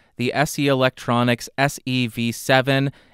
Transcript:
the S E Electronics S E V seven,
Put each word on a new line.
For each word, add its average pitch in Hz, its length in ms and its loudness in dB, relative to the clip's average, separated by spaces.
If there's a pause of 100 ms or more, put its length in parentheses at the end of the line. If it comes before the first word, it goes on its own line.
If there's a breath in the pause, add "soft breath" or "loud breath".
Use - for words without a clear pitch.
(160 soft breath)
the 120 180 -2
S 147 240 -2
E 143 100 0
Electronics 123 880 0
S 139 300 0
E 127 220 -2
V 117 240 -4
seven, 135 600 2 (220 soft breath)